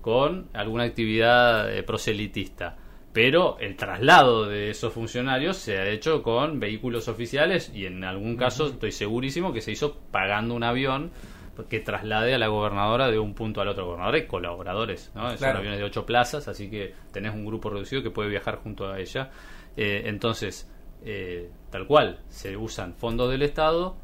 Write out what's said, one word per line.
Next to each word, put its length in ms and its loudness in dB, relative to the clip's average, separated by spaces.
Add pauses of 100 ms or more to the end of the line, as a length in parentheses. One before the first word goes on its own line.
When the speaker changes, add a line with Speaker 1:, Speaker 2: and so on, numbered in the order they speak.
Speaker 1:
con 500 2
alguna 320 -2
actividad, 880 6
eh, 100 -2
proselitista. 920 -4 (380)
Pero 460 6
el 160 -6
traslado 720 8
de 240 -2
esos 220 -4
funcionarios 640 -2
se 220 -4
ha 100 0
hecho 340 0
con 380 0
vehículos 480 -4
oficiales 680 0
y 120 -8
en 180 -8
algún 320 -4
caso 280 0
Speaker 2:
Ujú. 100 -2
Speaker 1:
estoy 180 -4
segurísimo 600 -2
que 80 -4
se 100 -4
hizo 240 -2 (140)
pagando 440 0
un 100 -2
avión 480 0 (580)
que 100 0
traslade 540 0
a 40 4
la 100 4
gobernadora 600 2
de 80 4
un 160 0
punto 260 -4
al 80 2
otro. 180 -2
Gobernadora 320 0
y 80 0
colaboradores, 880 -4
¿no? 140 -4
Son 100 -4
Speaker 2:
Claro. 200 2
Speaker 1:
aviones 200 -4
de 60 -2
ocho 200 -4
plazas, 440 2
así 220 -10
que 240 -6 (180)
tenés 220 -6
un 120 -6
grupo 240 -4
reducido 320 -4
que 80 -2
puede 200 -2
viajar 260 -2
junto 340 -8
a 80 -6
ella. 320 -6 (460)
Eh, 300 0
entonces, 640 -4 (340)
eh, 460 -8 (200)
tal 160 -6
cual, 420 6
se 280 -10
usan 380 -6
fondos 360 0
del 120 0
Estado 600 2